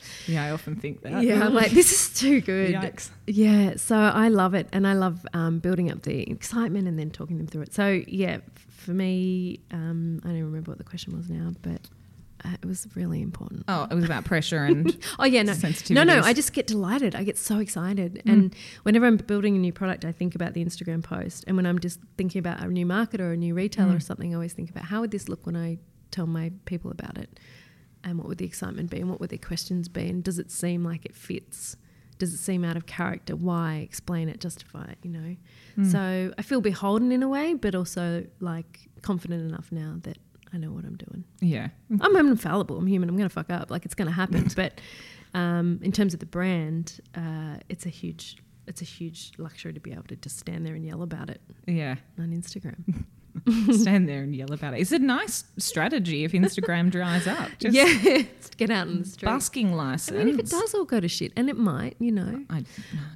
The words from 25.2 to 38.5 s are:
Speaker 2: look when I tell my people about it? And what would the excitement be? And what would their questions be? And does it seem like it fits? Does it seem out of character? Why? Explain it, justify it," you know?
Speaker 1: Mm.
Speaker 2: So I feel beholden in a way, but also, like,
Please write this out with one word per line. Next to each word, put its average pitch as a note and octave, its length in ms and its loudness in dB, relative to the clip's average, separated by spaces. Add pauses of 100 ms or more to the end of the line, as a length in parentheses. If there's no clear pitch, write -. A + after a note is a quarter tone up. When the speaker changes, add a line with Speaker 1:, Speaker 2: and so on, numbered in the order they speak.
Speaker 2:
look - 160 -10
when E3+ 100 -6
I E3 220 -4 (340)
tell F3 140 -4
my E3 260 -4 (140)
people F3 240 -8
about - 300 -12
it? - 200 -16 (640)
And F3 140 -4
what D#3+ 100 -6
would - 120 -6
the F3+ 60 -6
excitement - 440 -8
be? E3+ 100 -8
And F3+ 100 -4
what - 100 -6
would F3+ 100 -8
their - 80 -10
questions F3 520 -6
be? E3+ 180 -6
And F3+ 160 -4
does F3+ 160 -4
it F3 100 -8
seem F3 340 -2
like E3 220 -6
it - 80 -14
fits? - 640 -12 (420)
Does F3 160 -4
it F3 60 -10
seem F3+ 260 -2
out E3 120 -2
of E3+ 100 -8
character? - 480 -6
Why? E3+ 400 -2
Explain E3 540 -6
it, - 100 -10
justify - 460 -12
it," - 180 -16
you F3 80 -10
know? E3 240 -10 (420)
Speaker 1:
Mm. G3 140 4
Speaker 2:
So F#3 460 0
I - 40 -6
feel B3+ 200 0
beholden G#3 500 2
in B3+ 100 2
a C4+ 80 0
way, D4 240 0
but G#3 220 -2
also, F3 500 -4 (140)
like, E3 500 -10 (120)